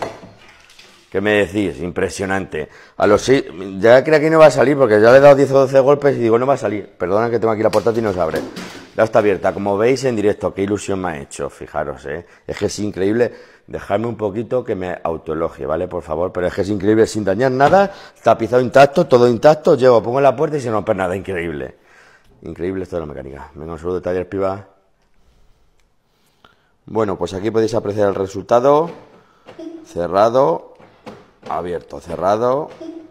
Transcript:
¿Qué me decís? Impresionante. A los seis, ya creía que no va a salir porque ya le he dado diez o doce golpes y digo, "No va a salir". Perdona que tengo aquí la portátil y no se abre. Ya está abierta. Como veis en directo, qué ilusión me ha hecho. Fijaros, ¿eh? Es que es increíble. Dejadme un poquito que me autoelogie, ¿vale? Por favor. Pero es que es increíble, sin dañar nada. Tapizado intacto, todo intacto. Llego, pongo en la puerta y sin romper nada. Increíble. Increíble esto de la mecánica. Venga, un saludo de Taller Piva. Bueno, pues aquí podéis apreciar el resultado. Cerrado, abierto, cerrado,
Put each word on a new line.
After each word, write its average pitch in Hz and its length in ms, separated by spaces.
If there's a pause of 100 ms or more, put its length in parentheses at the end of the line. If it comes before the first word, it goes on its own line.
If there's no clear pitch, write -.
(1120)
¿Qué 95 100
me 104 260
decís? 87 340
Impresionante. 90 880 (280)
A 90 100
los 101 160
seis, 131 220 (340)
ya 117 240
creía 156 160
que 156 120
no 160 100
va 156 60
a 147 40
salir 135 260
porque 107 240
ya 113 120
le 135 60
he - 20
dado 143 160
diez 131 160
o 135 80
doce 135 180
golpes 139 380
y 120 40
digo, 113 180
"No 127 80
va 139 80
a - 20
salir". 104 320
Perdona 101 420
que 117 80
tengo 113 140
aquí 107 100
la 107 80
portátil 110 300
y - 20
no 107 100
se 90 80
abre. 80 200 (560)
Ya 104 80
está 113 160
abierta. 95 340
Como 98 240
veis 123 260
en 123 120
directo, 98 360
qué 98 100
ilusión 98 380
me 90 80
ha 78 100
hecho. 69 320
Fijaros, 71 560
¿eh? 76 200 (200)
Es - 120
que 104 80
es - 120
increíble. 104 540 (340)
Dejadme 101 400
un 117 100
poquito 107 480
que 110 100
me 92 280
autoelogie, 80 640
¿vale? 80 200
Por 87 160
favor. 80 300
Pero 90 160
es 85 60
que 98 80
es 90 60
increíble, 107 380
sin 107 180
dañar 107 280
nada. 170 400 (300)
Tapizado 117 380
intacto, 143 460
todo 123 220
intacto. 151 480
Llego, 120 260
pongo 120 160
en 139 60
la 131 120
puerta 151 200
y 143 40
sin 120 120
romper 107 240
nada. 92 200
Increíble. 85 600 (680)
Increíble 90 400
esto 87 140
de 85 40
la 78 60
mecánica. 69 480
Venga, 78 180
un 80 60
saludo 90 180
de 87 40
Taller 90 280
Piva. 95 380 (2250)
Bueno, 101 300
pues 87 180
aquí 95 160
podéis 110 240
apreciar 101 340
el 95 60
resultado. 120 760 (960)
Cerrado, 113 880 (720)
abierto, 80 520
cerrado, 104 680 (420)